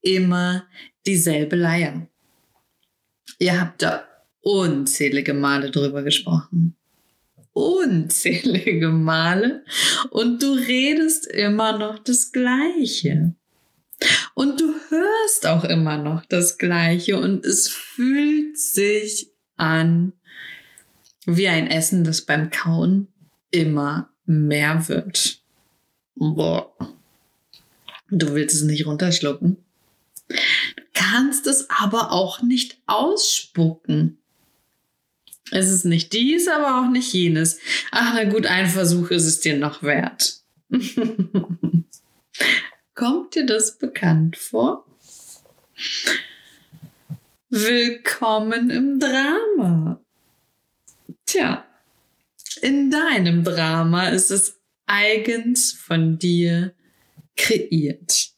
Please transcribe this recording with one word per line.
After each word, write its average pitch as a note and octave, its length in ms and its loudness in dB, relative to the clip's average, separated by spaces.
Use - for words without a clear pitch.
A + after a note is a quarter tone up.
Immer F#3 640 0
dieselbe D#3+ 500 0
Leier. E3 520 0
Ihr F3 200 2
habt E3+ 220 -4
da - 240 -2
unzählige C#3+ 920 0
Male C#3 380 -2
drüber C#3+ 320 -2
gesprochen. E3+ 720 0
Unzählige F#3 1400 0
Male. D#3+ 760 2
Und A#3+ 340 0
du C#4 80 2
redest C4+ 760 0
immer G#3+ 500 0
noch G#3+ 220 -6
das - 340 -2
Gleiche. B3+ 1000 0
Und C#4 260 0
du D#4 140 2
hörst G4+ 580 0
auch E3 160 4
immer D#3+ 340 0
noch D3+ 280 -4
das F3 320 0
Gleiche. F3 600 0
Und F#3 280 -2
es - 240 0
fühlt D4 920 -2
sich G#3+ 720 -2
an E3 560 2
wie F3+ 220 2
ein E3 200 2
Essen, E3 360 0
das D#3+ 200 -2
beim D3+ 260 -2
Kauen E3+ 580 0
immer D3+ 540 0
mehr D3+ 640 2
wird. - 520 -2
Boah. D#3 600 -2
Du D#3+ 240 0
willst D3+ 220 0
es D3+ 80 0
nicht D3+ 220 0
runterschlucken. D#3 720 -2
Du - 80 -10
kannst B3 540 0
es - 220 0
aber G#3+ 420 0
auch F#3 300 -2
nicht B3 440 0
ausspucken. E3 1300 0
Es F#3+ 180 2
ist F3+ 160 0
nicht E3+ 280 0
dies, D4+ 340 2
aber D4 340 0
auch B3 80 2
nicht B3 240 0
jenes. E3 460 0
Ach, A#3 240 0
na A3 100 0
gut, G#3 200 0
ein F#3 220 2
Versuch F3 440 2
ist E3 140 2
es D#3 140 0
dir D3 180 0
noch D3 260 -4
wert. - 580 -2
<laughs> B3+ 120 0
Kommt C4 400 -2
dir D4+ 100 0
das A3 320 0
bekannt E3 600 0
vor? - 480 -2
Willkommen A#3 1200 0
im C4+ 280 0
Drama. C4+ 1040 0
Tja, - 400 -2
in C#4 280 2
deinem G3+ 540 2
Drama E3 640 2
ist F#3 240 2
es - 280 -2
eigens A3 840 0
von D#3+ 460 0
dir F3 560 0
kreiert. - 1040 0